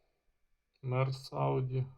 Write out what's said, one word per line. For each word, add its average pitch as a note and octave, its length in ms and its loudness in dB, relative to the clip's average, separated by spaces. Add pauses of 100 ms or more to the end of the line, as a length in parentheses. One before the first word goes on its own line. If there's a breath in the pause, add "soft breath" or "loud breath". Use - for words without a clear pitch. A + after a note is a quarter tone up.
(800)
Мерс, C3 520 0
Ауді, C3 520 0 (120)